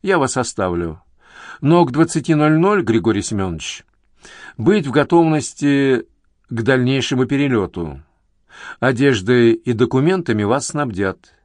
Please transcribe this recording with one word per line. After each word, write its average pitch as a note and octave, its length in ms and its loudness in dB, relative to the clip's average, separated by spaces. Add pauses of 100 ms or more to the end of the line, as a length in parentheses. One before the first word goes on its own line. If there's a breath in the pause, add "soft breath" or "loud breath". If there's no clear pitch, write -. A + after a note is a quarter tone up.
Я F#3+ 180 0
вас C3 200 -2
оставлю. F2 640 -4 (580 loud breath)
Но E3+ 240 4
к C3+ 80 -2
двадцати D#3+ 420 0
ноль D3+ 220 2
ноль, F#3+ 260 2
Григорий G#2+ 380 0
Семенович, F#2+ 640 -8 (720 loud breath)
быть D#3+ 300 2
в C3+ 40 -6
готовности C#3+ 1160 2 (420)
к A#2 140 -6
дальнейшему B2+ 640 0
перелету. G2+ 760 -2 (800 loud breath)
Одеждой A#2+ 720 2
и A#2 220 -2
документами C3 720 0
вас B2 240 -2
снабдят. G2 680 -6 (100)